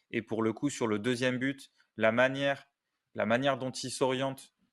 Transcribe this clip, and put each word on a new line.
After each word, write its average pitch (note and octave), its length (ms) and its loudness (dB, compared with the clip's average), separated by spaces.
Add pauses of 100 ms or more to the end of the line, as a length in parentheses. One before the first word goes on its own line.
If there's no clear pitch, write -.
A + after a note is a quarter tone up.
(120)
Et A#2 100 -2
pour A2 200 -4
le A2 120 2
coup, C#3 160 -4
sur B2+ 180 -2
le G#2+ 100 2
deuxième B2 400 0
but, C#3 340 -6 (260)
la A2 140 4
manière, C3+ 580 2 (460)
la G#2+ 100 0
manière B2+ 320 2
dont B2+ 140 -6
il - 180 -8
s'oriente, C3 640 -2 (200)